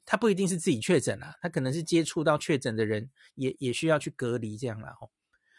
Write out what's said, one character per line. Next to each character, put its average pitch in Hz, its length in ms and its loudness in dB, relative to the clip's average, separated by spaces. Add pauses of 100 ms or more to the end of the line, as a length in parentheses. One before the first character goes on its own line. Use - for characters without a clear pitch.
他 - 100 -2
不 220 140 4
一 202 60 6
定 190 120 2
是 175 120 0
自 196 120 0
己 120 80 4
确 147 220 4
诊 110 220 -2
啊， 156 180 -14
他 180 80 -4
可 170 100 -4
能 131 140 0
是 170 100 -2
接 165 220 2
触 - 180 -2
到 151 140 4
确 147 220 0
诊 117 180 -4
的 110 80 2
人， 110 260 -2 (240)
也， 131 240 -4
也 123 140 -2
需 160 140 -2
要 156 120 4
去 151 120 -8
隔 120 260 -2
离 110 220 -6
这 127 80 -6
样 110 140 -6
啦 123 200 -14
吼。 117 100 -18 (480)